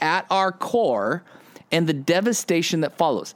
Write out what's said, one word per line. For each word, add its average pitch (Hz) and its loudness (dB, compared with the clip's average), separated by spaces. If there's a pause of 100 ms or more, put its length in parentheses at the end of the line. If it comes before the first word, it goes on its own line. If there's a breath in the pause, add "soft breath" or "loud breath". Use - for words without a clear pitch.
at 170 0
our 190 2
core 156 0 (500 loud breath)
and 165 2
the 160 0
devastation 170 0
that 147 -4
follows. 131 0